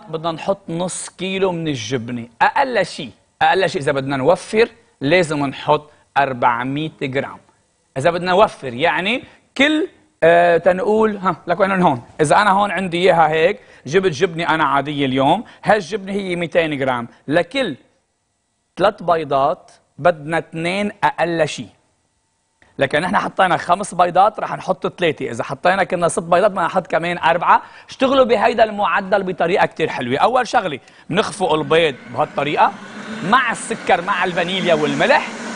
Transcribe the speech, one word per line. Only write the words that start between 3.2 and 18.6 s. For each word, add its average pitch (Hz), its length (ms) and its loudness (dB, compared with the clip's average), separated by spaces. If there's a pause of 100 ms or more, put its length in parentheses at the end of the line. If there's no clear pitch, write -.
أقل 175 260 2
شيء 151 140 -4
إذا 143 100 0
بدنا 135 240 -2
نوفر 185 520 0 (320)
لازم 147 460 2
نحط 147 440 -2 (280)
أربعمية 131 720 -2 (120)
جرام. 127 360 -6 (580)
إذا 139 140 2
بدنا 175 200 -2
نوفر 180 440 2
يعني 170 500 -2 (340)
كل، 311 300 2 (340)
آه، 170 340 6
تنقول، 202 600 2
ها، 185 200 -2 (100)
لك 170 140 -2
وين 190 220 2
هون؟ 135 200 2 (180)
إذا 156 160 4
أنا 202 140 4
هون 202 200 2
عندي 175 280 -4
إياها 170 300 4
هيك، 160 320 0 (260)
جبت 185 260 2
جبنة 165 420 -2
أنا 160 100 2
عادية 139 420 0
اليوم، 135 380 2 (200)
هالجبنة 190 480 0
هي 190 240 -4
ميتين 160 420 -2
جرام، 127 300 -4 (200)
لكل 175 480 -2 (1000)